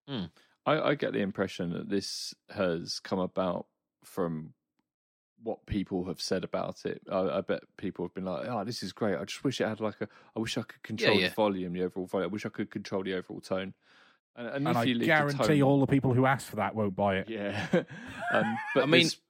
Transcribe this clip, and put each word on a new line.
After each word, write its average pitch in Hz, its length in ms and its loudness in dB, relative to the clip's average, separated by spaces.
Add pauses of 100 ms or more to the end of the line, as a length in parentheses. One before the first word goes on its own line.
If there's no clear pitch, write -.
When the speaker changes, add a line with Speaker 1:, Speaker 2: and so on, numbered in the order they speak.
Speaker 1:
Hmm. 117 180 -4 (400)
Speaker 2:
I, 151 140 4 (100)
I 147 60 4
get - 180 -2
the 110 60 0
impression 92 520 -2
that 87 180 -6
this - 460 -4 (180)
has 90 460 -2
come - 200 -4
about 90 480 -2 (360)
from 82 500 -6 (880)
what 113 260 -8
people 98 380 -2
have 92 140 -6
said - 240 -2
about 90 420 -6
it. - 240 -6
I, 92 280 0
I 98 40 0
bet 90 200 -2 (160)
people 92 260 -6
have 90 100 -8
been 92 120 -6
like, 82 240 -4
"Oh, 113 160 -4
this 120 180 -8
is 95 80 -8
great. 104 260 -2
I 78 60 -4
just - 200 -10
wish 127 180 0
it 101 60 2
had, 107 120 -4
like, 107 220 -4
a, 107 80 -6 (260)
I 113 40 -4
wish 113 180 -2
I 113 60 -2
could - 200 -18
control 110 320 2
Speaker 1:
Yeah, 95 60 6
yeah. 92 80 2
Speaker 2:
the - 60 -10
volume, 92 380 0
the 90 100 -2
overall 92 240 -4
volume. 92 220 -2
I 98 40 -8
wish 107 120 -4
I 107 40 -4
could 104 220 -6
control 101 320 -4
the 95 100 -4
overall 92 260 -6
tone." 95 340 -4 (600)
And, 120 120 -8
and 110 80 -6
Speaker 3:
And 139 140 -2
Speaker 2:
if - 80 2
Speaker 3:
I - 60 2
Speaker 2:
you 123 120 2
leave 117 120 0
Speaker 3:
guarantee 147 300 4
Speaker 2:
the 117 100 2
tone 147 140 6
Speaker 3:
all 139 180 6
the 135 80 4
people 135 260 4
who 131 120 6
ask 131 220 2
for 104 100 -8
that 101 180 0
won't 101 200 0
buy 98 220 4
it. 98 120 -4
Speaker 2:
Yeah. 101 420 -4
<laughs> 156 120 4 (500)
Um, 110 240 2 (180)
but 135 80 4
Speaker 1:
I - 40 2
mean, 170 160 8
Speaker 2:
this, - 140 0 (120)